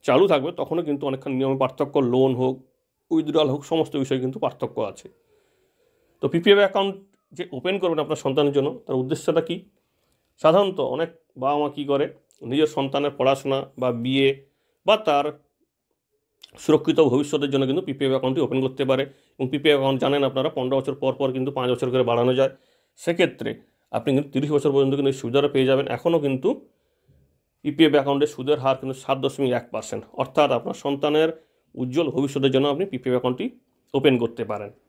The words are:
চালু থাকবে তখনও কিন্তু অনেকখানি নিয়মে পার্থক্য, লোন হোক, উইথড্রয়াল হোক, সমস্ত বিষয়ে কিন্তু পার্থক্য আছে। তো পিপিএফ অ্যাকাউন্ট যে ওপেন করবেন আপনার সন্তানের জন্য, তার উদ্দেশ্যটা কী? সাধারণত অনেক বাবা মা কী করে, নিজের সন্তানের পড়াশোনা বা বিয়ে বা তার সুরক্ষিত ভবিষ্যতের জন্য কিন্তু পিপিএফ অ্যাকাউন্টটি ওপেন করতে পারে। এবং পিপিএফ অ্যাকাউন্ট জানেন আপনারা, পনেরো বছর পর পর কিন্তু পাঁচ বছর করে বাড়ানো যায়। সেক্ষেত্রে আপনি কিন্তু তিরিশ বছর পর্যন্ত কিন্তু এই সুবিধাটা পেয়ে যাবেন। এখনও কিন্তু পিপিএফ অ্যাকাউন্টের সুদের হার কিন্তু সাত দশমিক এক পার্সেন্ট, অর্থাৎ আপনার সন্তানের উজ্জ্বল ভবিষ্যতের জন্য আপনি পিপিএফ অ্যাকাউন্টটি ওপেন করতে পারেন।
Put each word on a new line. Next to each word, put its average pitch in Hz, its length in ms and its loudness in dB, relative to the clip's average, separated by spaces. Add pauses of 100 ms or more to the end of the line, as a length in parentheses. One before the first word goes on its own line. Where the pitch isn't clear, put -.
চালু 143 280 4
থাকবে 147 180 0 (100)
তখনও 160 280 -4
কিন্তু 143 180 -4
অনেকখানি 135 300 -6
নিয়মে 135 260 0
পার্থক্য, 139 320 -4 (180)
লোন 131 280 4
হোক, 131 140 0 (560)
উইথড্রয়াল 156 420 0
হোক, 143 80 -4 (100)
সমস্ত 160 220 0 (100)
বিষয়ে 135 220 -2
কিন্তু 135 200 -6
পার্থক্য - 320 -6 (140)
আছে। - 160 -20 (1160)
তো - 100 -4
পিপিএফ 202 300 4
অ্যাকাউন্ট 196 320 0 (380)
যে 175 120 -10 (140)
ওপেন 180 220 -4
করবেন 165 240 0
আপনার 151 200 -6
সন্তানের 143 320 2
জন্য, 139 120 2 (160)
তার 135 180 -4
উদ্দেশ্যটা 139 460 0
কী? 175 80 -6 (880)
সাধারণত 185 360 4 (160)
অনেক 165 160 -4 (320)
বাবা 143 180 0
মা 147 160 0
কী 147 140 -8
করে, 139 160 2 (360)
নিজের 135 340 0
সন্তানের 139 420 -2
পড়াশোনা 135 400 2 (200)
বা 127 100 0 (140)
বিয়ে 135 260 2 (580)
বা 202 80 6 (140)
তার 143 180 2 (1300)
সুরক্ষিত 156 400 2 (140)
ভবিষ্যতের 143 400 0
জন্য 135 180 2
কিন্তু 175 160 -2
পিপিএফ 135 280 -2
অ্যাকাউন্টটি 131 300 -2
ওপেন 135 160 -2
করতে 131 300 -4
পারে। 131 120 2 (340)
এবং 131 160 -4
পিপিএফ 147 240 4
অ্যাকাউন্ট 135 280 2
জানেন 139 200 2
আপনারা, 131 320 -2
পনেরো 131 200 -2
বছর 135 260 -2
পর 135 180 0
পর 135 160 0
কিন্তু 131 200 -2
পাঁচ 127 180 -2
বছর 123 160 -2
করে 127 200 2
বাড়ানো 120 240 2
যায়। 135 180 2 (480)
সেক্ষেত্রে 170 500 -2 (420)
আপনি 117 220 -4
কিন্তু 143 200 0
তিরিশ 147 220 -2
বছর 143 160 2
পর্যন্ত 139 260 2
কিন্তু 139 140 2
এই 135 80 -6
সুবিধাটা 139 340 0
পেয়ে 131 160 4
যাবেন। 135 160 2 (100)
এখনও 170 300 0
কিন্তু 135 220 -2 (1160)
পিপিএফ 147 300 4
অ্যাকাউন্টের 139 380 2
সুদের 139 280 -2
হার 135 180 0
কিন্তু 131 240 -8
সাত 139 220 -2
দশমিক 131 280 0
এক 120 180 -4
পার্সেন্ট, 110 320 -8 (200)
অর্থাৎ 143 260 2 (100)
আপনার - 260 -8
সন্তানের 147 440 0 (460)
উজ্জ্বল 127 400 -2
ভবিষ্যতের 139 400 0
জন্য 139 180 4
আপনি 165 200 -2
পিপিএফ 127 240 -2
অ্যাকাউন্টটি 127 300 -2 (480)
ওপেন 135 280 4
করতে 117 220 -4
পারেন। 104 260 -8 (180)